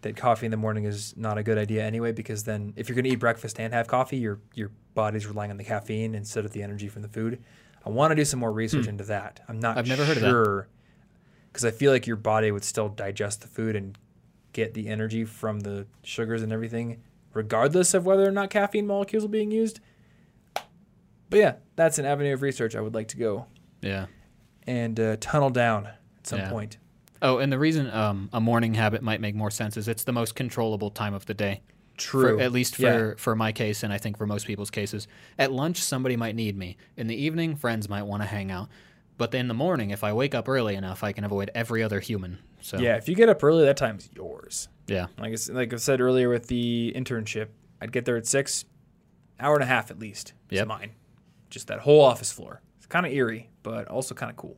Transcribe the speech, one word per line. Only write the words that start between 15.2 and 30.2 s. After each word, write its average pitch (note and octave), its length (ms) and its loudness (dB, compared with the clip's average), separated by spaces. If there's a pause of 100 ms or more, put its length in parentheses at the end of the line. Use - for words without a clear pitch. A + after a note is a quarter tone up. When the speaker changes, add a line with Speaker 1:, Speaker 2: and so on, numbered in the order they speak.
Speaker 1:
from G#2+ 360 -6
the G2+ 260 -8 (160)
sugars A2+ 400 -4
and A2 100 -4
everything, A2+ 500 -6 (320)
regardless B2 600 4
of F3+ 100 4
whether G3 220 6
or G3 60 2
not G3 180 -2
caffeine G#3 360 0
molecules G3+ 380 0
are G#3+ 40 -4
being G#3+ 240 0
used. A3 260 0 (1500)
But G3+ 100 6
yeah, F#3 140 8 (240)
that's E3 220 4
an C#3+ 80 -2
avenue C#3+ 280 2
of C3 80 -2
research B2 320 0
I A2+ 60 -4
would A2 140 -4
like A2 140 -2
to - 80 -10
go A2+ 300 -2 (360)
Speaker 2:
Yeah. F#2+ 240 -2 (600)
Speaker 1:
and, A#2 320 -2
uh, A2 220 2
tunnel C#3+ 300 2
down A#2 360 2
at - 400 -20
some A2+ 140 -6
Speaker 2:
Yeah. F#2+ 100 -6
Speaker 1:
point. A2 280 -8 (440)
Speaker 2:
Oh, B2+ 160 4
and C3+ 140 2
the C3 60 0
reason, D#3 320 2
um, G#2 420 0
a A#2+ 80 0
morning A#2 340 4
habit A2 280 2
might A2 180 -2
make G#2 140 -4
more G#2+ 160 -2
sense G#2+ 260 -4
is G#2+ 120 -4
it's A2+ 160 -4
the B2+ 80 -2
most A#2 220 -2